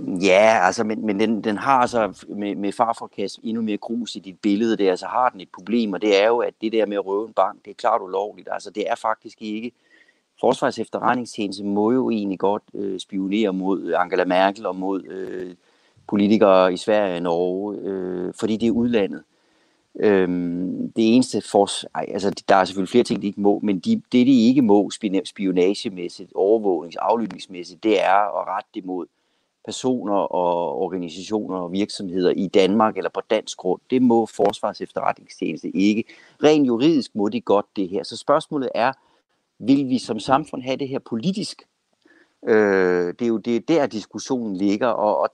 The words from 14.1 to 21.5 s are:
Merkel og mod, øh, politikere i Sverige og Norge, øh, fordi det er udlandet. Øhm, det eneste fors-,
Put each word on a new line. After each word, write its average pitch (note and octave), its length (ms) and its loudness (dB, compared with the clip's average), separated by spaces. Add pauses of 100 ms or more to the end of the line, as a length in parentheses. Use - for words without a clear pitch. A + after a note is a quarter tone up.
Merkel G2 420 2
og F#2 100 -4
mod, F#2+ 280 -4
øh, F#2 500 -12 (540)
politikere G2 640 6
i F#2 40 -2
Sverige G#2 400 0
og E2+ 60 -6
Norge, F#2 560 -2
øh, F#2 640 -6
fordi A2 160 -2
det A#2 100 -2
er A#2 60 2
udlandet. A2+ 500 0 (760)
Øhm, F2+ 960 0
det A2+ 180 4
eneste B2+ 260 2
fors-, - 440 0 (100)